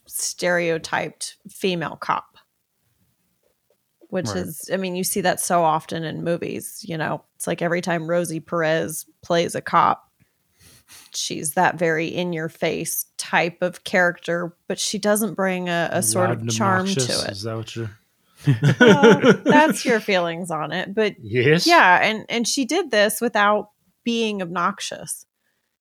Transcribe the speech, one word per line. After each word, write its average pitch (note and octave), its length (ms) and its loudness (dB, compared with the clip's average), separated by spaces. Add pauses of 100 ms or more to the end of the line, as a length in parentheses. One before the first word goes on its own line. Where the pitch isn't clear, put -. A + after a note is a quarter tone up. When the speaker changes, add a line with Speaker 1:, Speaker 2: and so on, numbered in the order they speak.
Speaker 1:
stereotyped - 1300 -4 (100)
female F3 480 -4
cop, - 420 -6 (1700)
which F3+ 200 -4
Speaker 2:
Right. F#3+ 80 -4
Speaker 1:
is, F3 360 -10
I F#3+ 40 0
mean, F#3 180 -4
you F#3 80 -2
see F#3+ 180 -4
that F3+ 180 0
so F3 240 2
often D#3+ 400 -2
in D#3 200 -8
movies, - 640 -6
you E3 100 -6
know, D3+ 260 -4 (120)
it's - 120 -12
like E3+ 140 -4
every F3 200 0
time E3+ 280 -4
Rosie E3 300 -2
Perez D#3+ 680 -2 (160)
plays E3+ 320 0
a C3+ 80 -6
cop, - 480 2 (1040)
she's - 400 -8
that F3 240 2
very D#3+ 300 0
in F3+ 260 -4
your D#3+ 160 -6
face - 560 -4 (120)
type E3+ 440 -2
of F3+ 220 -4
character, F3 720 -2 (120)
but F3+ 120 -6
she - 180 -4
doesn't G#3 380 0
bring F#3 340 -2
a, E3+ 220 -2
a F3 120 0
sort F#3 260 2
Speaker 3:
Loud F#3+ 80 -2
Speaker 1:
of - 60 -10
Speaker 3:
and - 80 -4
Speaker 1:
charm F#3+ 360 2
to G3 40 -2
Speaker 3:
obnoxious, B2+ 340 -2
Speaker 1:
it. - 60 -6
Speaker 3:
is G2 120 -10
that A2+ 140 -6
what A2 180 -10
you're A2+ 160 -8 (880)
Speaker 1:
Well, G#3+ 540 8
Speaker 3:
<laughs> - 100 -6
Speaker 1:
that's D4 400 4
your A#3 160 2
feelings F3 520 -2
on D3+ 200 -4
it, F#3 240 -6
but G#3+ 260 0
Speaker 3:
Yes. B2+ 460 2
Speaker 1:
yeah, G#3+ 340 8
and, G#3+ 280 0
and A#3 180 -2
she C#4 180 -2
did D#4+ 260 -2
this G#3 280 2
without G#3 520 0 (320)
being A3 380 -2
obnoxious. F3+ 840 -6 (560)